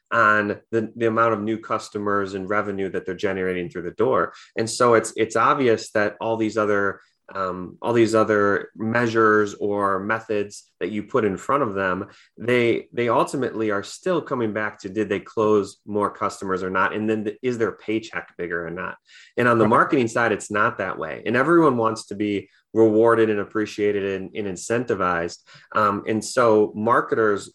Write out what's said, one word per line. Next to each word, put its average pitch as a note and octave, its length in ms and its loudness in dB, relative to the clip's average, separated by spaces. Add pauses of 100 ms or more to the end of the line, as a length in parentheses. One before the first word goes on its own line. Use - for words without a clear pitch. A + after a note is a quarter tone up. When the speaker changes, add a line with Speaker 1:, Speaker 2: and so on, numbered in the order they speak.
(120)
Speaker 1:
on G#2+ 480 2 (120)
the, A2 240 -2
the A#2 120 0
amount A2+ 260 2
of G#2 60 -2
new G#2+ 200 -4
customers G2+ 720 -4
and F#2+ 160 -6
revenue G2+ 400 -2
that F#2 160 -6
they're F#2+ 80 -4
generating F#2 560 -4
through E2+ 140 -10
the F2 80 -8
door. A2 420 0 (240)
And A2 100 -2
so A#2 280 4
it's, A2 200 2
it's A2 200 -2
obvious A#2+ 560 2
that G#2 280 0
all A2+ 160 -2
these A2 220 -2
other, G2+ 420 0 (360)
um, F#2 440 -8
all A#2 140 -2
these A2+ 220 4
other G#2 600 2
measures A2 800 2
or G2+ 460 -2
methods G#2 800 -6
that F2+ 100 -4
you G#2 140 -6
put A2+ 220 0
in F#2+ 120 -2
front C#3 240 -2
of G#2 140 -4
them, F#2+ 320 -2 (320)
they, A#2 520 0
they A#2 160 -2
ultimately A#2+ 640 -2
are G2+ 140 -2
still - 360 -4
coming A#2+ 320 -4
back G#2 280 -6
to, G2 100 -10
did G2+ 200 -2
they G2 100 -2
close G#2+ 640 0
more G#2 240 -2
customers F#2+ 540 -4
or F#2 80 -4
not? F#2+ 200 0
And G#2+ 160 -4
then G#2+ 180 -2
the, G#2+ 180 -6
is B2 160 -2
their G2+ 140 0
paycheck A2 640 -6
bigger E2+ 300 -6
or E2 60 -8
not? F2 240 -10 (420)
And A#2+ 100 4
on A#2 120 4
the G#2+ 60 6
Speaker 2:
Right. G#2+ 40 4
Speaker 1:
marketing C#3 380 4
side, A2+ 240 0
it's - 180 -4
not A2 300 0
that F#2 180 -6
way. D2 260 -8
And A2 120 0
everyone D3 420 4
wants A2 300 -2
to G2+ 80 -10
be G2+ 340 -4 (240)
rewarded A2+ 560 6
and G#2 100 0
appreciated G#2 640 -2 (160)
and, F#2+ 160 -12
and G#2 120 -6
incentivized. F#2 880 -2 (380)
Um, G#2 320 0
and A2 180 -2
so G#2+ 500 4
marketers A2+ 800 0